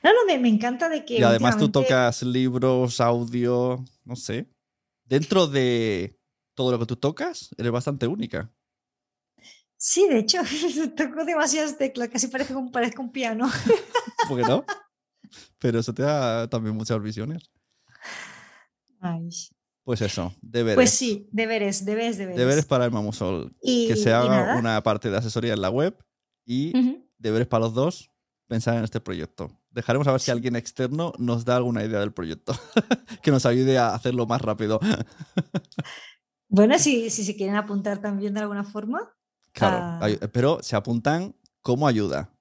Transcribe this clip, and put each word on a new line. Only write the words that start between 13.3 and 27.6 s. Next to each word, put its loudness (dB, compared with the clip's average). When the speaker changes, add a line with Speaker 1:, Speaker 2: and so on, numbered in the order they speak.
Speaker 1:
<laughs> 0
Speaker 2:
¿Por 0
qué 2
no? 2
Pero 2
eso -4
te -4
da 0
también -2
muchas -2
visiones. -8
Speaker 1:
Ay. -6
Speaker 2:
Pues -2
eso, -4
deberes. 0
Speaker 1:
Pues 4
sí, -2
deberes, -2
deberes, -4
deberes. -8
Speaker 2:
Deberes 2
para 2
Emma -2
Musol. -4
Speaker 1:
Y, 2
Speaker 2:
Que 2
se 2
Speaker 1:
y 6
Speaker 2:
haga 4
Speaker 1:
nada. 2
Speaker 2:
una 0
parte 0
de 0
asesoría -2
en -2
la 0
web -2
y -2
Speaker 1:
Ujú. 0
Speaker 2:
deberes 0
para 2